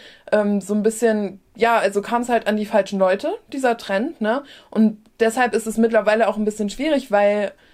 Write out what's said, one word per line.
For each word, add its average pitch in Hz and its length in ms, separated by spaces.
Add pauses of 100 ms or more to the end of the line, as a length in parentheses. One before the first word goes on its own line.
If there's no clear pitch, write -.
(300)
ähm, 208 300
so 202 120
ein 208 120
bisschen, 220 560 (160)
ja, 226 220
also 196 240
kam's 240 260
halt 233 180
an 214 100
die 214 100
falschen 196 340
Leute, 196 340 (180)
dieser 254 240
Trend, 233 440
ne? 233 240 (260)
Und 214 280 (200)
deshalb 226 340
ist 226 140
es 220 120
mittlerweile 220 500
auch 208 80
ein 214 80
bisschen 208 260
schwierig, 277 400
weil, 202 400 (240)